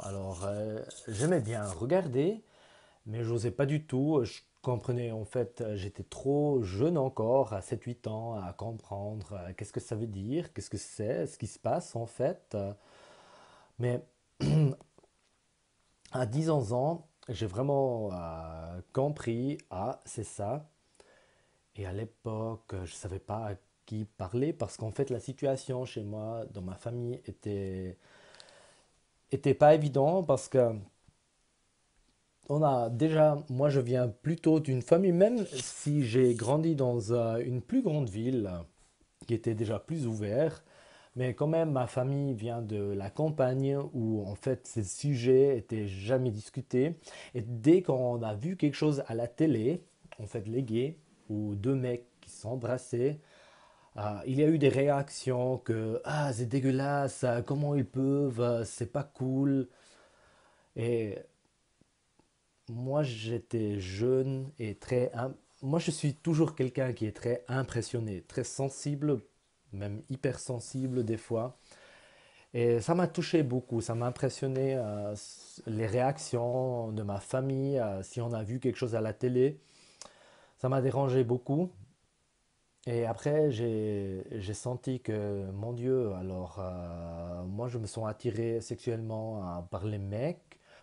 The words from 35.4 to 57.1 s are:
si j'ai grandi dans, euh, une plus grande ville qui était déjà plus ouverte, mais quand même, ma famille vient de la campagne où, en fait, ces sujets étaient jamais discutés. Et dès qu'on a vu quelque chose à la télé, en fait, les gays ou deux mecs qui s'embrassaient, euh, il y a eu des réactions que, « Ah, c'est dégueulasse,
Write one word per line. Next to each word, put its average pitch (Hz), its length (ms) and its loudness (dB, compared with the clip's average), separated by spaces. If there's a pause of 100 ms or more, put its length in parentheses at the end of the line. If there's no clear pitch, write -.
si 147 580 0
j'ai 123 280 6
grandi 147 440 2
dans, 120 340 0
euh, 117 280 2
une 123 220 -2
plus 254 220 0
grande 151 260 2
ville 110 440 -2 (760)
qui 117 80 -2
était 110 220 0
déjà 107 240 -2
plus 156 260 -4
ouverte, 113 580 0 (540)
mais 127 140 0
quand 147 140 -2
même, 160 240 2
ma 127 160 2
famille 135 480 0
vient 117 260 -4
de 107 160 -4
la 101 320 -2
campagne 139 720 2 (160)
où, 110 320 0
en 98 80 -6
fait, 127 320 -4
ces 110 180 -4
sujets 131 720 4
étaient 107 320 -4
jamais 113 420 0
discutés. 127 720 0 (320)
Et 123 80 -6
dès 120 400 6
qu'on 127 400 0
a 110 140 -2
vu 165 240 -4
quelque 143 160 4
chose 147 320 2
à 120 80 -6
la 117 120 0
télé, 143 560 2 (360)
en 110 80 -8
fait, 101 200 -6
les 117 160 -2
gays 127 360 -2 (320)
ou 107 240 -2
deux 113 200 0
mecs 123 300 -2 (160)
qui - 80 -20
s'embrassaient, 123 880 -2 (800)
euh, 104 300 -6
il 131 120 0
y 151 60 6
a - 20 8
eu 160 120 6
des 139 100 8
réactions 131 880 2
que, « 113 480 -2
Ah, 147 300 0
c'est 117 100 -4
dégueulasse, 135 800 0